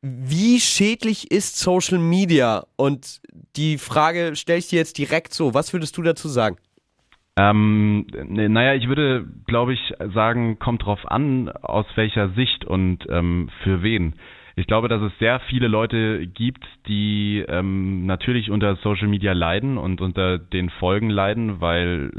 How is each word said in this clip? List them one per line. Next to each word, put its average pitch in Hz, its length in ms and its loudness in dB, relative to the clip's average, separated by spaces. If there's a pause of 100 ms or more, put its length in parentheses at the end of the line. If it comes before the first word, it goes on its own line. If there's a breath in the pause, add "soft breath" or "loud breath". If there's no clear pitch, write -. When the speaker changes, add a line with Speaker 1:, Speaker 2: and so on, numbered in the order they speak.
Speaker 1:
wie 139 580 2
schädlich 220 720 0
ist - 280 0
Social 180 400 2
Media? 165 640 4 (120)
Und 139 440 -2 (360)
die 151 200 0
Frage 160 600 0
stell 170 220 0
ich 175 100 -6
dir 170 100 2
jetzt 160 180 -2
direkt 151 380 -2
so. 143 180 0
Was 143 220 0
würdest 165 240 -6
du 175 40 -6
dazu 165 260 0
sagen? 113 280 0 (800)
Speaker 2:
Ähm, 104 800 4
n-, 104 380 0
naja, 123 220 4
ich 123 140 0
würde, 131 380 0 (200)
glaub 120 220 2
ich, 127 120 -2 (340)
sagen, 113 440 2
kommt 117 280 -2
drauf 104 140 -2 (100)
an, 131 400 0
aus - 440 -2
welcher 107 360 0
Sicht 123 340 -2
und, 92 460 0
ähm, 87 400 0 (140)
für 95 180 0
wen. 98 320 0 (400 loud breath)
Ich 90 120 -4
glaube, 113 220 0
dass 110 120 0
es 104 180 -2
sehr 120 300 2
viele 123 180 0
Leute 110 600 0
gibt, 113 360 -6 (240)
die, 104 640 -2
ähm, 95 560 -2
natürlich 110 460 -2
unter 101 260 0
Social 104 320 -2
Media 98 240 0
leiden 98 460 0
und 90 240 -4
unter 92 360 0
den 90 300 -4
Folgen 98 400 0
leiden, 101 540 -2
weil 85 560 0